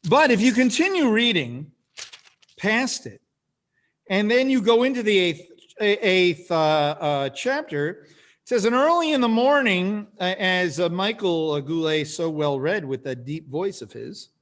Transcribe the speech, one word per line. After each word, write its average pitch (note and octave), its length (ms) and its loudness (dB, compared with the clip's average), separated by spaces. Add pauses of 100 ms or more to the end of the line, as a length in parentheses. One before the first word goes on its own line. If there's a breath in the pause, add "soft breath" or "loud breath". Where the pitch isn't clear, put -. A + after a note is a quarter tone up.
But C#4 240 4
if G#3 80 4
you A#3+ 140 4
continue D4 560 2
reading E3 600 -2 (840)
past A3+ 500 -2
it, - 140 -18 (840)
and G#3 220 0
then C4 220 2
you B3+ 100 2
go A#3 220 4
into B3+ 180 0
the G#3 160 2
eighth, E3+ 300 0 (340)
a-, G#3 260 2
eighth, F3+ 440 2
uh, D#3 480 2
uh, C#3+ 300 -2
chapter, E3 600 -4 (140 soft breath)
it - 40 -20 (380 soft breath)
says, A3 200 0
"And A#3 100 2
early D#4 380 2
in C4 80 2
the A#3+ 60 2
morning," A3 800 0 (120)
uh, F#3 180 -2
as, F3+ 420 0
uh, F3 100 0
Michael, F3+ 640 -2
uh, D3 60 -2
Goulet D#3 460 -2
so E3 240 -4
well D3 300 -2
read E3 260 -2
with C3 200 -6
that B2 200 -8
deep D3+ 240 -10
voice F3+ 320 -6
of G#2+ 100 -16
his B2 380 -14 (120)